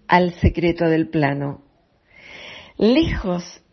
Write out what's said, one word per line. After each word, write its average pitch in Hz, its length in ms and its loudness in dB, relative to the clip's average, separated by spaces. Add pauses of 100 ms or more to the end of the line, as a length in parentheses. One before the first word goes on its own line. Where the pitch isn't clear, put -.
al 180 240 2
secreto 170 540 0
del 160 240 0
plano. 143 520 -2 (1160)
Lejos 214 840 0 (100)